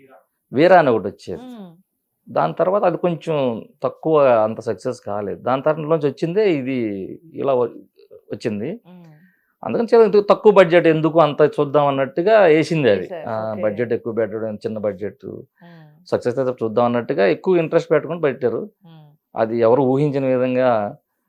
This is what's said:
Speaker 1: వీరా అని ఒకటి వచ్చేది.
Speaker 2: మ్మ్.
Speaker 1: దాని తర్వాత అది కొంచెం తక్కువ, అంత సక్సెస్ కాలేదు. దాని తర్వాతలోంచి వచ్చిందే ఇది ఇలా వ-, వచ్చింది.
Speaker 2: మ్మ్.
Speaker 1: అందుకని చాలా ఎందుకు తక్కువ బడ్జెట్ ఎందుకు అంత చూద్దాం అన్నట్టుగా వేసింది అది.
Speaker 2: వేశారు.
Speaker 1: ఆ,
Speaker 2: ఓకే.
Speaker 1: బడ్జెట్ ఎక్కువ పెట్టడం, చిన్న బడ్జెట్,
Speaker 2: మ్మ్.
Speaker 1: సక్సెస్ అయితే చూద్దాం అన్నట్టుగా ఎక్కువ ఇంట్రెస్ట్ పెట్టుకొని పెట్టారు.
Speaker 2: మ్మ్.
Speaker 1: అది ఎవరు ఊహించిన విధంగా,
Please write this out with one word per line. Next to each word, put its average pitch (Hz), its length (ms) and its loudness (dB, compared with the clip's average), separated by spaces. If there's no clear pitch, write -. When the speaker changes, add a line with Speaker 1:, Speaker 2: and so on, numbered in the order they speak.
Speaker 1:
వీరా 175 260 6
అని 147 100 4
ఒకటి 104 180 0
వచ్చేది. 95 340 -12
Speaker 2:
మ్మ్. 233 280 -18
Speaker 1:
దాని 156 240 -2
తర్వాత 185 300 -2
అది 170 140 0
కొంచెం 160 400 -4
తక్కువ, 151 360 -2
అంత 110 160 -4
సక్సెస్ 113 420 -8
కాలేదు. 101 420 -8
దాని 131 180 -2
తర్వాతలోంచి 156 460 -2
వచ్చిందే 185 460 -2
ఇది 131 240 -4
ఇలా 135 200 -2
వ-, 120 240 -2
వచ్చింది. 120 540 -6
Speaker 2:
మ్మ్. 175 180 -20
Speaker 1:
అందుకని 220 300 -4
చాలా 233 100 8
ఎందుకు 202 260 4
తక్కువ 202 220 6
బడ్జెట్ 175 360 6
ఎందుకు 160 320 2
అంత 147 220 2
చూద్దాం 143 460 2
అన్నట్టుగా 170 540 0
వేసింది 156 480 4
అది. 98 100 4
Speaker 2:
వేశారు. 104 300 -10
Speaker 1:
ఆ, 110 220 -6
Speaker 2:
ఓకే. 107 100 -8
Speaker 1:
బడ్జెట్ 107 320 -2
ఎక్కువ 120 200 -6
పెట్టడం, 110 420 -4
చిన్న 107 220 -10
బడ్జెట్, 101 480 -8
Speaker 2:
మ్మ్. 160 840 -20
Speaker 1:
సక్సెస్ 123 280 -4
అయితే 127 140 -2
చూద్దాం 113 220 0
అన్నట్టుగా 120 400 -2
ఎక్కువ 180 320 0
ఇంట్రెస్ట్ 165 340 -2
పెట్టుకొని 156 300 -2
పెట్టారు. 127 480 -2
Speaker 2:
మ్మ్. 160 220 -20
Speaker 1:
అది 113 220 -2
ఎవరు 117 240 4
ఊహించిన 135 440 0
విధంగా, 127 720 0